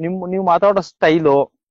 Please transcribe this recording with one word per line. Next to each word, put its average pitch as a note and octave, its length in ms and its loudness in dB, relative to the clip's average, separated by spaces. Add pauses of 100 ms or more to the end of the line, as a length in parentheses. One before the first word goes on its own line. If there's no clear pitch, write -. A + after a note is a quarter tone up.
ನಿಮ್, F3+ 300 -8
ನೀವು F#3+ 160 -4
ಮಾತಾಡೋ F#3+ 340 2
style, D#3 800 0 (120)